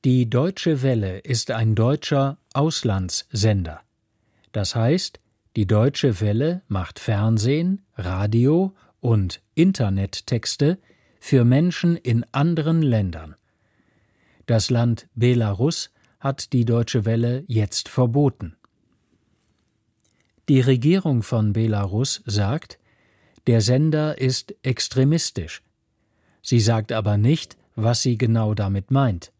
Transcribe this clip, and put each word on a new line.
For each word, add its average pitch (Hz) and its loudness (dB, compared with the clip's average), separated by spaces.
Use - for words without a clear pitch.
Die 127 2
Deutsche 147 -2
Welle 107 -2
ist - -4
ein 113 0
deutscher 135 0
Auslandssender. 101 -2
Das 101 -4
heißt, 135 0
die 104 0
Deutsche 110 2
Welle 127 -2
macht 92 -6
Fernsehen, 117 0
Radio 117 0
und 107 0
Internettexte 127 0
für 127 2
Menschen 170 2
in 120 -2
anderen 160 0
Ländern. 95 -2
Das 113 0
Land 117 0
Belarus 120 0
hat - -6
die 120 2
Deutsche 117 0
Welle 117 -2
jetzt 107 -2
verboten. 127 0
Die 131 6
Regierung 135 2
von 107 0
Belarus 107 -2
sagt, 104 -4
der 113 4
Sender 151 0
ist - -4
extremistisch. 131 -2
Sie 120 2
sagt 110 0
aber 104 0
nicht, 123 0
was 117 0
sie 120 -2
genau 113 0
damit 98 -4
meint. 131 0